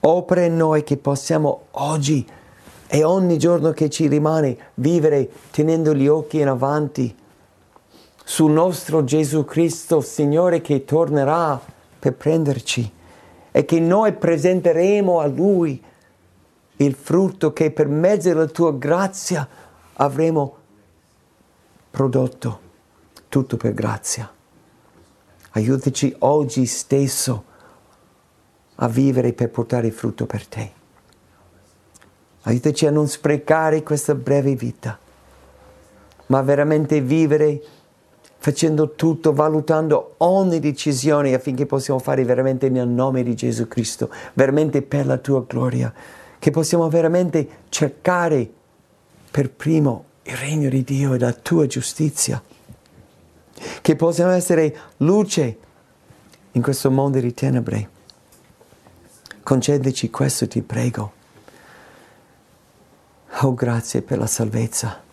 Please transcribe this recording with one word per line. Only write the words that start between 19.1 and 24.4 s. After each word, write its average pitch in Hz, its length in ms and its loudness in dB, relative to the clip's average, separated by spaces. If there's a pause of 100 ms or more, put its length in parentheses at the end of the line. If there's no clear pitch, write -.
avremo 143 600 0 (1300)
prodotto, 131 720 -2 (680)
tutto 131 300 -2
per 110 160 -2
grazia. 107 580 -6 (1200)